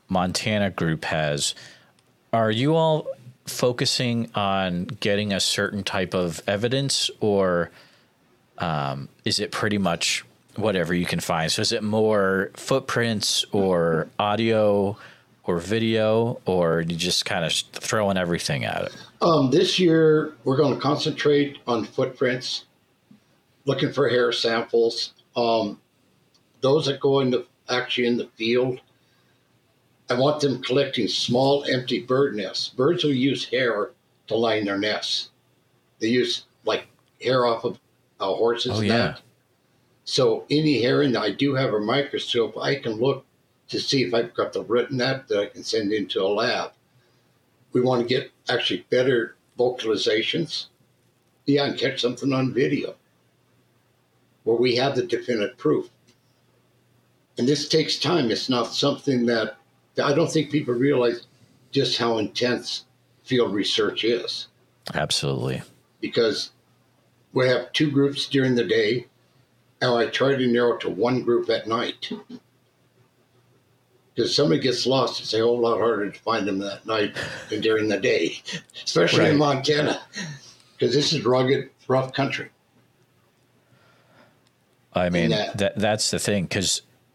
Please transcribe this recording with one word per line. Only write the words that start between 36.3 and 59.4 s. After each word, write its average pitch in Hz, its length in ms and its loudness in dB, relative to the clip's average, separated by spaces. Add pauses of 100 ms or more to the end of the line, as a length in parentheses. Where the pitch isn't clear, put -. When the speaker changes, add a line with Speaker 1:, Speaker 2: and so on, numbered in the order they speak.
Speaker 2:
like, - 220 -2 (340)
hair 123 240 2
off 117 200 0
of, - 140 -6 (400)
uh, 95 140 -2
horses 117 420 0
Speaker 1:
Oh, 107 40 0
Speaker 2:
and 107 80 2
Speaker 1:
yeah. 110 100 4
Speaker 2:
that. 87 240 -2 (840)
So 113 440 2
any 147 320 2
hair 135 200 2
in 143 100 2
there, 110 120 0
I 107 80 0
do 135 240 0
have 131 180 0
a 107 60 0
microscope. 117 800 -2
I 139 180 -2
can 127 180 -4
look 123 320 0 (420)
to 104 140 -6
see 135 220 2
if 117 100 -2
I've 117 200 0
got 104 200 -2
the 95 100 -4
root 113 280 0
in 135 80 -2
that 131 280 -2
that 101 140 0
I 101 60 -2
can 92 180 -16
send 107 260 -2
into 101 320 -2
a 95 60 2
lab. 104 420 -2 (1000)
We 123 80 2
wanna 123 240 2
get - 260 -2 (180)
actually 120 400 -2
better 127 460 2 (240)
vocalizations. 110 1080 0 (800)
Yeah, 143 200 2
and - 120 -4
catch 131 240 -2
something 127 300 -2
on 131 220 0
video 135 420 0 (1500)
where 113 100 2
we 120 220 2
have 131 180 0
the 123 80 0
definite 110 540 -2
proof. - 320 0 (1500)
And 120 80 0
this 143 220 0
takes - 320 0
time. 143 320 0
It's - 160 -4
not 120 260 -2
something 131 520 0
that, 113 320 0 (440)